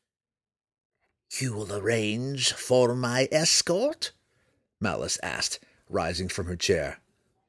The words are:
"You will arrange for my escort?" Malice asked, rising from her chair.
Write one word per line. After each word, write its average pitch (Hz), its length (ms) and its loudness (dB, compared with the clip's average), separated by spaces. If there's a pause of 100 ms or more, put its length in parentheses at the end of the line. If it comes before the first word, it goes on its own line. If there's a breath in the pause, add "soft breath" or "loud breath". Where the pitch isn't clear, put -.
(1300)
"You 131 220 -4
will 104 200 -8
arrange 113 800 0
for 127 420 4
my 127 360 2
escort?" 175 840 2 (680)
Malice 78 420 -2
asked, - 360 -4 (300 soft breath)
rising 87 400 -2
from 87 180 -6
her 87 100 -6
chair. 78 440 0 (480)